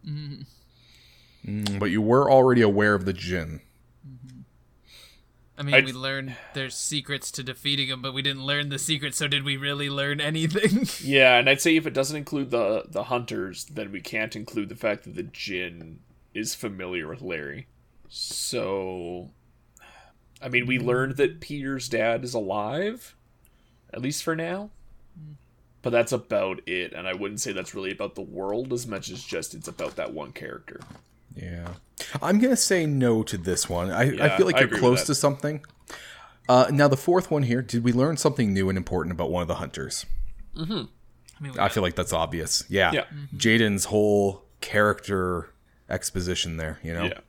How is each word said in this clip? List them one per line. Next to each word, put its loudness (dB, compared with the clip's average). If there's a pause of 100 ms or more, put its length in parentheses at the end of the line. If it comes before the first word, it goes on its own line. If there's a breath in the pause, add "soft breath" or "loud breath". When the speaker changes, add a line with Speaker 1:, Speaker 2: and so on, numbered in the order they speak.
Speaker 1:
Mm-hmm. -10 (1040 soft breath)
Speaker 2:
Mm, -2
but 2
you 2
were 6
already 8
aware 6
of 0
the 0
djinn. -6 (480)
Speaker 1:
Mm-hmm. -20 (1200 soft breath)
I -10
mean, 0
Speaker 3:
I'd 6
Speaker 1:
we -8
learned -6 (180 loud breath)
there's -8
secrets -6
to -8
defeating -2
them, -6
but -6
we -4
didn't -4
learn -2
the -6
secrets, -2
so -2
did 0
we -4
really -4
learn -2
anything? 0
<laughs> -10
Speaker 3:
Yeah, 8
and 6
I'd 6
say 6
if 4
it -4
doesn't 0
include -4
the, 0
the -4
hunters, -4
then -10
we -8
can't -6
include -6
the -12
fact -2
that -16
the -6
djinn -8 (340)
is -6
familiar -8
with -10
Larry. -8 (400)
So, -6 (1080 loud breath)
I -10
mean, 0
we 0
learned 0
that 2
Peter's -8
dad 0
is -10
alive, -4 (760)
at -10
least -4
for 0
now. -6 (500)
Speaker 1:
Mm. -18 (480)
Speaker 3:
But -2
that's 4
about -2
it, -4
and -8
I -4
wouldn't -6
say -4
that's -8
really -6
about -6
the -10
world -4
as -4
much -8
as -12
just -8
it's -14
about -8
that -6
one -10
character. -14 (560)
Speaker 2:
Yeah. -10 (520 loud breath)
I'm 4
gonna 6
say 4
no 4
to -4
this -2
one. 0
I, 0
I 6
Speaker 3:
Yeah, 2
Speaker 2:
feel 6
like 2
Speaker 3:
I 4
Speaker 2:
you're 6
Speaker 3:
agree -2
with 2
Speaker 2:
close 6
Speaker 3:
that. -2
Speaker 2:
to 2
something. -2 (840 loud breath)
Uh, 8
now, 6
the 4
fourth 2
one 2
here, 2
did -2
we 4
learn 2
something 2
new 2
and 0
important -2
about -2
one 0
of -2
the -2
hunters? -8 (500)
Speaker 3:
Mm-hmm. -6
Speaker 1:
I -4
mean, -8 (520)
we -12
Speaker 2:
I -14
Speaker 1:
got 0
Speaker 2:
feel 0
like 0
that's -4
obvious. -2
Yeah. 4
Speaker 3:
Yeah. 0
Speaker 1:
Mm-hmm. -12
Speaker 2:
Jaden's 4
whole 4 (160)
character 0 (360)
exposition -4
there, -6
you -6
know? -4
Speaker 3:
Yeah. -6